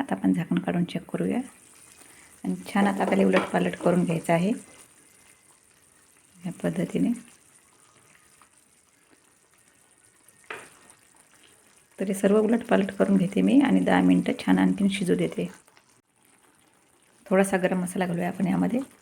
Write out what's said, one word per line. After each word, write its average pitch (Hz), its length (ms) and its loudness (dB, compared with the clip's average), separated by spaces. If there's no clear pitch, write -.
आता - 140 -6
आपण - 180 0
झाकण 175 260 -2
काढून 175 260 -2
चेक - 260 -8
करूया 190 280 -4
आणि 185 100 -4
छान 202 180 2
आता 196 160 -2
आपल्याला 196 240 2
उलटपालट 185 500 0
करून 175 280 2
घ्यायचं 170 280 -2
आहे 170 180 2
या 175 160 -10
पद्धतीने. 175 500 -2
तर 190 80 -4
हे 196 80 -2
सर्व 202 260 2
उलटपालट 214 520 0
करून 196 240 2
घेते 190 260 0
मी 233 180 4
आणि 95 200 4
दहा 92 220 2
मिनिटं 90 380 4
छान 95 180 2
आणखीन 92 320 2
शिजू 180 240 -2
देते. 180 340 -4
थोडासा 196 300 2
गरम 180 240 0
मसाला 180 260 -4
घालूया 175 220 -4
आपण 190 180 -4
यामध्ये 185 340 0